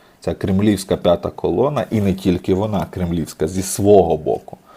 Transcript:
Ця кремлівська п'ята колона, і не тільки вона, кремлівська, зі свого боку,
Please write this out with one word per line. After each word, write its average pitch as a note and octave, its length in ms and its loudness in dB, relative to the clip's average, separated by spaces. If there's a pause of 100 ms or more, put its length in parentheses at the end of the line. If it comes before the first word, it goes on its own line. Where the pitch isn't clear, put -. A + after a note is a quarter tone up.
(200)
Ця E2+ 140 -6
кремлівська G2 640 0
п'ята F2 320 0
колона, A2+ 600 -2
і G#2+ 100 0
не G2 120 2
тільки F#2 400 -2
вона, F#2+ 380 -2
кремлівська, E2+ 560 -4
зі F#2 140 -4
свого F#2 560 4
боку, - 400 -6 (200)